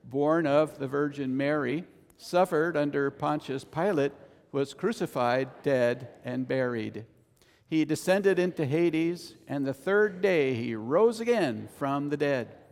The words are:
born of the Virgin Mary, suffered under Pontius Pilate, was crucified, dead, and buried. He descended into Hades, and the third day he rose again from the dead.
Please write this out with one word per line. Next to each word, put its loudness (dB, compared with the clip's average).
born 2
of 2
the -6
Virgin -2
Mary, 0
suffered 0
under 0
Pontius -6
Pilate, 0
was -2
crucified, -2
dead, 0
and -6
buried. -4
He 2
descended 2
into 0
Hades, 0
and -4
the -2
third 0
day 4
he -2
rose 2
again 0
from -2
the -2
dead. -2